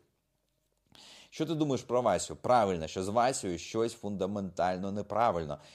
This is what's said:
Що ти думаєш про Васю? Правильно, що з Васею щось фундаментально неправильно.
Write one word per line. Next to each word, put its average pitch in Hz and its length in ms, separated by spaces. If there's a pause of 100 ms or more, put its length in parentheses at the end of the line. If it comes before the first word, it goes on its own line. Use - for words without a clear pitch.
(1300)
Що - 160
ти 165 100
думаєш 147 260
про 123 200
Васю? 90 340
Правильно, 98 520
що 95 160
з 92 40
Васею 107 500
щось 113 360
фундаментально 95 1000
неправильно. 101 680 (160)